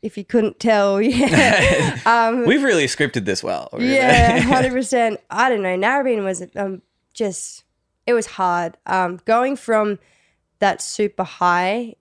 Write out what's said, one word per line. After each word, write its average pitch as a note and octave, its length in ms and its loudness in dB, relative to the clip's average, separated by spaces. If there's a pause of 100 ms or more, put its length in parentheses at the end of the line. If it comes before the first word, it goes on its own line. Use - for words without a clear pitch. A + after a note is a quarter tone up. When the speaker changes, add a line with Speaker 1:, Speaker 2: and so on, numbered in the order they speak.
Speaker 1:
If - 160 -10
you G3+ 60 -10
couldn't A3 360 0
tell, G3+ 420 2
<laughs> - 0 -
yeah. A#3+ 1000 2
Speaker 2:
<laughs> - 40 -4
Speaker 1:
Um, A#3 400 2
Speaker 2:
We've C#4 180 2
really F#3 220 2
scripted B2 400 -2
this F#2+ 180 -2
well. D#2 280 -6
We're - 80 -12
gonna B3+ 140 0
Speaker 1:
yeah, B3 460 4
Speaker 2:
<laughs> - 20 2
Speaker 1:
hundred B3+ 300 2
percent. A#3+ 480 -2 (100)
I A#3+ 200 0
don't A3 120 0
know. F#3 160 -2
Narrabeen A#3+ 460 0
was, F#3 200 -6 (120)
um, F#3+ 260 -6 (320)
just, - 500 -8 (440)
it A#3+ 60 0
was A3+ 120 0
hard. F3 600 -4
Um, F#3 400 -2
going B3 300 0
from G#3+ 440 -2 (600)
that G3 220 0
super - 420 -4
high F#3 760 -2